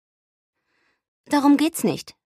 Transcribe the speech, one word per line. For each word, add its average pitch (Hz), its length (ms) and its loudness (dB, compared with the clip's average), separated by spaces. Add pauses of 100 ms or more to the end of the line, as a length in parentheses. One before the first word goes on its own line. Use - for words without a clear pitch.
(1200)
Darum 285 320 2
geht's 302 260 -4
nicht. 156 320 -6 (120)